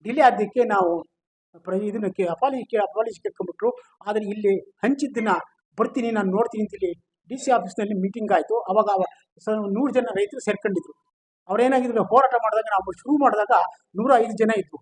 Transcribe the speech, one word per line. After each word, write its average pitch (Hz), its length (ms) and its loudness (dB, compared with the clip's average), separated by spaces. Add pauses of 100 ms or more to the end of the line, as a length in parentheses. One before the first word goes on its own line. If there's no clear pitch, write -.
ಡಿಲೇ 262 240 0
ಆದ್ದಕ್ಕೆ 208 340 0 (120)
ನಾವು 180 180 4 (720)
ಪ್ರ-, 190 260 -4
ಇದನ್ನ 208 260 -4
ಕೇ-, 175 200 0
ಅಪಾಲಜಿ 262 340 -2
ಕೇ-, 208 200 0
ಅಪಾಲಜಿ 220 340 -4
ಕೇಳ್ಕೊಂಡ್ಬಿಟ್ರು. 190 460 -4 (360)
ಆದ್ರೆ 214 180 -2 (100)
ಇಲ್ಲಿ 208 200 0 (300)
ಹಂಚಿದ್ದನ್ನ 233 480 0 (460)
ಬರ್ತೀನಿ 240 380 -2
ನಾನು 196 180 0
ನೋಡ್ತೀನಿ 214 300 -2
ಅಂತ 202 120 -10
ಹೇಳಿ 180 140 -4 (400)
ಡಿ 254 140 -8
ಸಿ 262 100 -2
ಆಫೀಸ್ನಲ್ಲಿ 208 480 -2
ಮೀಟಿಂಗ್ 202 340 -4
ಆಯ್ತು. 208 200 0 (140)
ಅವಾಗ 214 260 2
ಅವ-, 185 120 0 (360)
ಸ-, 214 120 -2 (200)
ನೂರು 269 200 0
ಜನ 240 220 0
ರೈತರು 208 300 -4
ಸೇರ್ಕೊಂಡಿದ್ರು. 196 460 -4 (540)
ಅವ್ರೇನಾಗಿದ್ರು, 240 640 2
ಹೋರಾಟ 254 240 6 (100)
ಮಾಡಿದಾಗ, 220 300 0
ನಾವು 190 260 -2
ಶುರು 285 220 0
ಮಾಡಿದಾಗ 214 320 2 (440)
ನೂರ 247 120 0 (140)
ಐದು 220 180 -4
ಜನ 220 100 2 (100)
ಇದ್ರು. - 200 -14